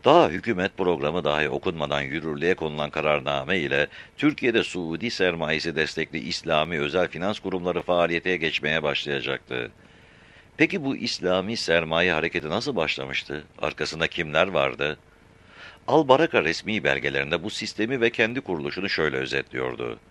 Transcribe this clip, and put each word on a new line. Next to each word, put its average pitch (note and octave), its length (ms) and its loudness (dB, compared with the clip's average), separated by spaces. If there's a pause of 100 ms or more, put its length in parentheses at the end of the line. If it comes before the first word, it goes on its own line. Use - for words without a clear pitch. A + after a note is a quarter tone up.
Daha C#3+ 240 8
hükümet F#2 480 -2
programı E2 460 2
dahi D2 260 2
okunmadan C#2+ 520 -2
yürürlüğe D2+ 520 -2
konulan D2+ 360 -4
kararname D2 680 0
ile C#2+ 300 0 (300)
Türkiye'de B2 460 2
Suudi D#2+ 480 -6
sermayesi E2 640 0
destekli D#2 440 -2
İslami D#2+ 600 -2
özel E2 280 0
finans F#2+ 320 -4
kurumları F2+ 420 -2
faaliyete F2 560 2
geçmeye D#2 460 0
başlayacaktı. C2+ 880 -4 (840)
Peki D#3+ 260 2
bu C3+ 140 -2
İslami F#2 600 0
sermaye E2 560 2
hareketi D#2 360 -2
nasıl A#2+ 260 -2
başlamıştı? C#2+ 680 -4 (160)
Arkasında D#2 480 -4
kimler D#2+ 400 2
vardı? D2 500 0 (920)
Al C#3+ 200 4
Baraka C3 360 6
resmi E2 400 0
belgelerinde C#2 600 0
bu G#2 60 -6
sistemi A2+ 520 -4
ve A#2 80 4
kendi A#2+ 320 0
kuruluşunu F2+ 480 -4
şöyle D2+ 280 0
özetliyordu. B1+ 840 -4 (120)